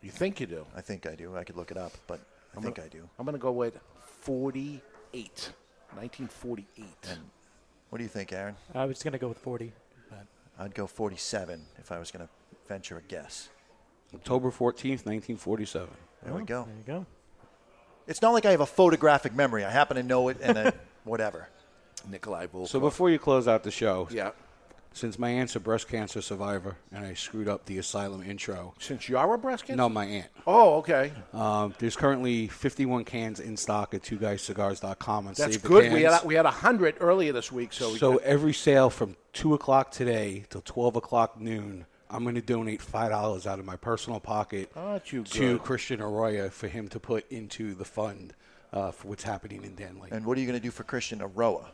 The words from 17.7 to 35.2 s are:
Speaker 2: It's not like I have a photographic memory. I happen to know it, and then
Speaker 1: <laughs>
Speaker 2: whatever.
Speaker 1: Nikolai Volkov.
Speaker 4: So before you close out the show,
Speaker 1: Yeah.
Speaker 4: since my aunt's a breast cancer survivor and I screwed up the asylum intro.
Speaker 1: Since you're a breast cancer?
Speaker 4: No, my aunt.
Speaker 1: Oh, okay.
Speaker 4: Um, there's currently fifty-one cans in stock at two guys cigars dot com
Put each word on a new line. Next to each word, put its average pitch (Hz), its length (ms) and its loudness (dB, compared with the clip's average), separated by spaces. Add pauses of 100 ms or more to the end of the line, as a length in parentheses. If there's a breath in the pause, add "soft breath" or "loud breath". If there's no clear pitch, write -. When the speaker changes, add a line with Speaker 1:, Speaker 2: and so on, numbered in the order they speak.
Speaker 2:
It's - 160 -4
not 226 100 8
like 226 120 4
I 208 60 8
have 180 100 8
a 190 60 4
photographic 151 680 6
memory. 120 300 2
I 98 60 -2
happen 139 260 4
to 127 60 -2
know 127 260 2
it, 127 140 -4
and 117 140 4
then 110 160 2 (160)
Speaker 1:
<laughs> - 160 -20
Speaker 2:
whatever. 107 440 -4 (600)
Speaker 1:
Nikolai 95 380 -8
Volkov. 92 220 -8
Speaker 4:
So 135 120 0
before 170 300 2
you 156 80 4
close 131 280 2
out 113 160 4
the 107 80 -4
show, 92 400 0
Speaker 1:
Yeah. 107 200 -6 (640)
Speaker 4:
since 110 240 -8
my 120 100 -2
aunt's 123 260 -2
a 113 60 -4
breast 110 260 -2
cancer 107 360 -6
survivor 98 540 -6 (140)
and 101 140 -12
I 95 80 -10
screwed 104 340 -8
up 101 200 -4
the 98 100 -8
asylum 98 460 -6
intro. 95 560 -10
Speaker 1:
Since - 280 -10
you're 135 280 2
a 240 40 -2
breast 247 280 -6
cancer? 254 100 -4
Speaker 4:
No, 123 140 4
my 107 160 -2
aunt. 101 200 -8 (200)
Speaker 1:
Oh, 185 320 10
okay. 147 340 2 (220)
Speaker 4:
Um, 107 440 0
there's 117 180 -2
currently 123 520 2
fifty-one 127 560 -2
cans 113 340 -6
in 110 180 -10
stock 104 380 -2
at 98 80 -6
two - 140 -6
guys 101 240 -2
cigars 98 400 -2
dot 98 180 -8
com 104 300 -4